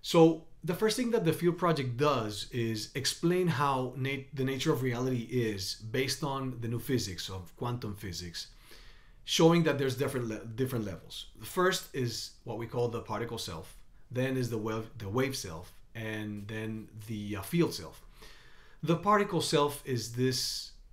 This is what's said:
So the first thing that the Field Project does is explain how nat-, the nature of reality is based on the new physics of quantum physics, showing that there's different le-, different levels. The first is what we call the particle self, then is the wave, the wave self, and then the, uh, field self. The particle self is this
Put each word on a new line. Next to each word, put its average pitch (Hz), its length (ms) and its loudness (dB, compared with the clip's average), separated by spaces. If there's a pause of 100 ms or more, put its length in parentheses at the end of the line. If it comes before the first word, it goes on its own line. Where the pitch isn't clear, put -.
So 165 440 8 (180)
the 175 120 -2
first 214 220 2
thing 240 140 0
that 220 140 2
the 160 80 6
Field 170 260 2
Project 143 380 2
does 117 560 2
is 113 420 -2
explain 175 540 2
how 131 480 2
nat-, 139 380 -4
the 135 100 0
nature 135 280 2
of 123 100 0
reality 127 400 0
is 110 520 0
based 127 480 -2
on 135 380 -4
the 117 80 -4
new 117 100 -2
physics 98 500 -2
of 95 280 -10
quantum 120 400 -4
physics, 87 500 -8 (760)
showing 170 400 8
that 139 140 4
there's 131 180 0
different 123 320 -2
le-, 107 160 -6
different 117 400 -2
levels. - 420 -10 (140)
The 107 60 -12
first 180 460 2
is 120 400 -4 (120)
what 117 120 -6
we 117 120 -6
call 120 180 0
the 113 140 -4
particle 110 380 -4
self, - 360 -10 (340)
then 131 280 0
is 123 120 0
the 113 100 -2
wave, 110 300 -4 (100)
the 104 100 -6
wave 127 260 0
self, 87 380 -10 (240)
and 107 500 -6
then 110 400 -6 (220)
the, 104 300 -4
uh, 95 40 -8
field 170 320 2
self. - 260 -12 (840)
The 165 120 2
particle 202 440 4
self 147 440 2
is 117 280 -4
this 127 580 0 (220)